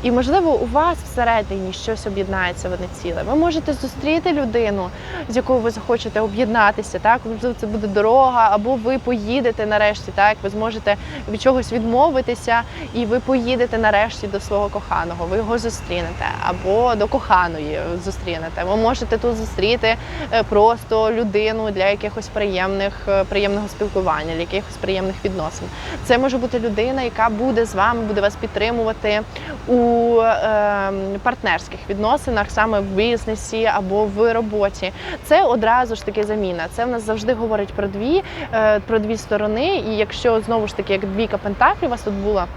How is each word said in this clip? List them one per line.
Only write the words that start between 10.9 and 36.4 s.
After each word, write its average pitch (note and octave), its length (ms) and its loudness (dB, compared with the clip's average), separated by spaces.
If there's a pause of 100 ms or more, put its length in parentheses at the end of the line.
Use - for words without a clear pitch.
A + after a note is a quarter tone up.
від G#3+ 100 -4
чогось B3+ 320 2
відмовитися, A#3+ 880 2 (320)
і A#3 120 0
ви A3+ 140 2
поїдете B3 580 0
нарешті G#3+ 500 2
до G3 120 -4
свого G3+ 300 0
коханого, E3+ 560 -4
ви F#3 120 -2
його A3+ 200 0
зустрінете, F3+ 680 -4 (180)
або G3 520 2
до G#3 120 0
коханої E3 720 2 (260)
зустрінете. E3+ 580 -6
Ви F#3 120 0
можете A3+ 420 2
тут A#3+ 180 0
зустріти, A3 600 0 (380)
е, A3+ 100 2
просто A3 680 4
людину A3 600 0
для F#3+ 180 2
якихось G#3 380 -4
приємних, G3 680 -2 (140)
е, G3 160 2
приємного G3+ 440 0
спілкування, F3 680 -2
для D#3+ 80 -4
якихось F#3 360 -6
приємних F#3+ 380 -2 (100)
відносин. F#3 420 -4 (360)
Це A#3+ 140 4
може C4 200 2
бути A#3+ 220 -2
людина, A#3 420 0
яка A#3 280 0
буде A3+ 360 2
з G#3 100 -8
вами, A3+ 260 2
буде G#3 200 0
вас G3+ 140 0
підтримувати A3 840 -2 (460)
у, A#3+ 200 4 (340)
ем, G3+ 1000 2
партнерських F#3+ 560 -2 (100)
відносинах, G#3+ 640 0
саме A3 280 2
в G3 40 -2
бізнесі A3 800 -2
або G3+ 400 2
в G#3+ 280 2
роботі. G#3 580 0 (320)
Це E4+ 200 6
одразу A#3 520 2
ж - 100 -10
таки G#3 180 -2
заміна. F#3+ 480 -2